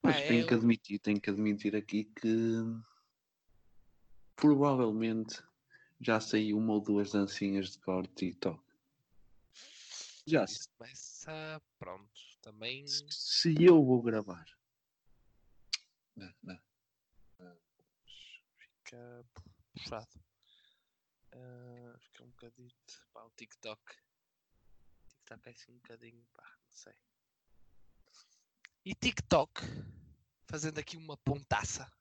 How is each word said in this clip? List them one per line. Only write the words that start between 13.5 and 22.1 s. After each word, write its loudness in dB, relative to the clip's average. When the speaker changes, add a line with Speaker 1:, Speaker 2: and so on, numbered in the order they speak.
Speaker 1:
eu 12
vou 4
gravar. -4
Não, -20
não. -18
Speaker 2:
Fica -20
puxado. -12
Ah, -20
fica -20